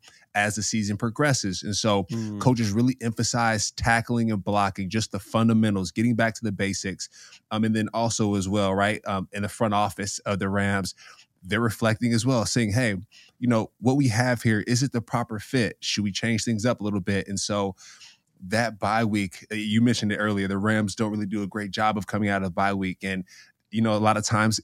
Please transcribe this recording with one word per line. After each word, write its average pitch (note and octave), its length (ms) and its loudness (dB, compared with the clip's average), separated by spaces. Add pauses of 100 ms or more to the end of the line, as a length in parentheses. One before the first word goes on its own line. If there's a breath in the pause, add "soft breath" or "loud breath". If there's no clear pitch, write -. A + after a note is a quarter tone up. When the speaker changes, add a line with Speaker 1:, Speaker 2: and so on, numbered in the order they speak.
(340 soft breath)
Speaker 1:
as G#2 220 2
the G#2+ 60 -4
season G#2 360 -2
progresses. A#2 640 0
And G#2 120 -4
so G2+ 380 2
Speaker 2:
Mm. A2 280 -6
Speaker 1:
coaches A#2 300 4
really B2 300 2
emphasize A#2 680 0
tackling A#2 600 2
and G2 140 0
blocking, G2 460 0
just A2 220 -2
the G2 60 -6
fundamentals, A2 720 2
getting A#2 220 0
back A2+ 200 0
to - 100 -8
the G#2+ 80 -2
basics. G2 560 -4 (420 loud breath)
Um, A2 140 0
and A2 100 2
then A2 200 0
also A2 400 0
as F#2+ 120 0
well, G2 280 2
right, G2+ 320 2
um, F#2+ 260 -4
in G2+ 100 -6
the G2+ 60 -4
front A2 240 -2
office G2+ 480 -2
of G#2 180 -4
the G2 120 -2
Rams, G2 440 -2 (480 loud breath)
they're G2 180 -2
reflecting A#2 520 0
as A2+ 140 0
well, B2 180 2
saying, A2 280 0
"Hey, A2+ 240 0 (420 soft breath)
you B2 100 -2
know, A2+ 300 2
what B2+ 180 2
we C#3+ 120 4
have B2 340 2
here, G#2+ 240 2
is B2 160 0
it C3+ 100 -2
the A#2+ 80 -2
proper A#2 380 -4
fit? A2 420 -2
Should - 240 -2
we G2+ 80 -2
change A2+ 320 -2
things A2+ 220 0
up A#2+ 140 0
a G2+ 40 -6
little G#2 160 0
bit?" G2 280 -2
And G2 120 -6
so G2+ 340 -2 (760 loud breath)
that A2 300 -2
bye A2 260 2
week, G2+ 460 -2
uh, A2 40 -6
you G#2+ 260 0
mentioned A2+ 320 2
it G2 60 -2
earlier, G2+ 280 0
the G2 120 -2
Rams G#2+ 360 0
don't A2 160 -2
really G#2+ 140 -4
do G2+ 180 -4
a G2+ 40 -2
great G#2 240 -6
job G#2+ 260 0
of G2+ 100 -4
coming G#2 220 -2
out G2 140 0
of F#2 120 -4
bye G2 200 0
week. F#2+ 280 -4
And, F#2+ 220 -4 (460 loud breath)
you A2 100 -2
know, A2 160 2
a - 20 0
lot G#2+ 200 4
of G#2+ 80 -2
times A2 380 2